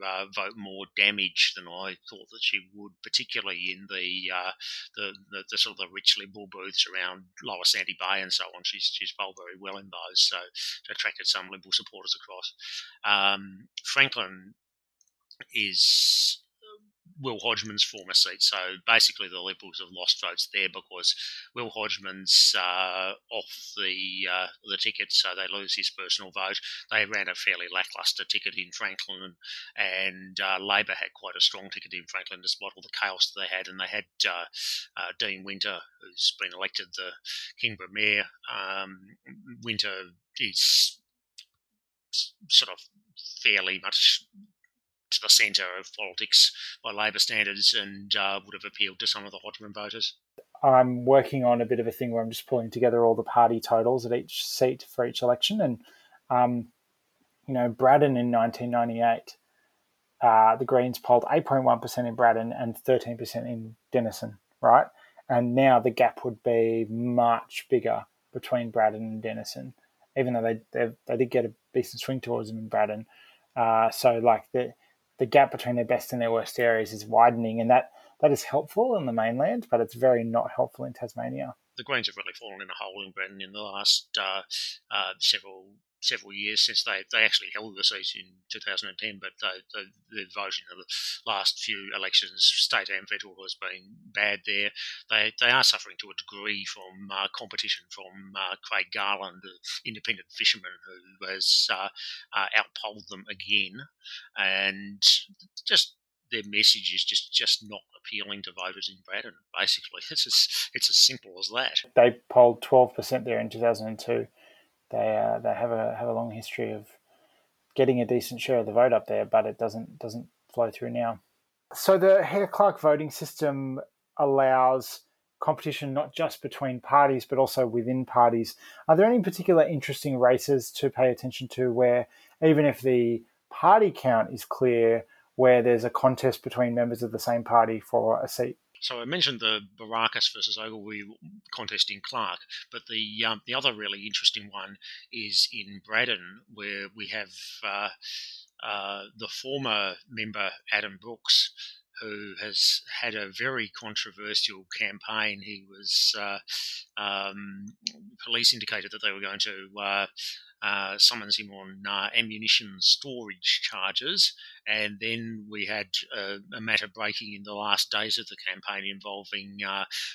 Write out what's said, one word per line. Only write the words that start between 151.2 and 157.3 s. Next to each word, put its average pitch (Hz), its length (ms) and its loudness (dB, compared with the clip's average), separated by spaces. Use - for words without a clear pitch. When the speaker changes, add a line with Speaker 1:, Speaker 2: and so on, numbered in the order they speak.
Speaker 1:
who 104 420 -10
has - 380 0
had 117 140 -4
a 104 240 -8
very 120 400 -4
controversial 104 880 -6
campaign. 104 680 -4
He 101 260 -14
was, - 480 4
uh, 101 200 -4
um, 101 640 -4